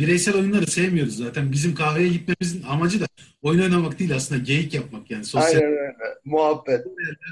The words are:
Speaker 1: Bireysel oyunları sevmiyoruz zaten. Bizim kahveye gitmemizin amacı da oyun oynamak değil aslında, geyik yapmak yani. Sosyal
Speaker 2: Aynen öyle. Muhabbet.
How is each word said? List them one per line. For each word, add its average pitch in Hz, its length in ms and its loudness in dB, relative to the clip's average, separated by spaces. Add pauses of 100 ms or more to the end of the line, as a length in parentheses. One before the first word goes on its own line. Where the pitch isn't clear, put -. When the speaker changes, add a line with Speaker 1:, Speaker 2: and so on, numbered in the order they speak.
Speaker 1:
Bireysel 175 360 2
oyunları 196 300 2
sevmiyoruz 170 500 0
zaten. 131 360 -4
Bizim 147 220 0
kahveye 156 340 0
gitmemizin 175 540 -2
amacı 170 380 0
da 156 60 -2 (360)
oyun 165 200 4
oynamak 175 360 2
değil 156 180 0
aslında, 131 260 -2
geyik 143 320 -2
yapmak - 360 -10
yani. 107 140 -8
Sosyal 160 360 4
Speaker 2:
Aynen 151 40 2
öyle. 143 300 -2 (300)
Muhabbet. 147 600 0 (460)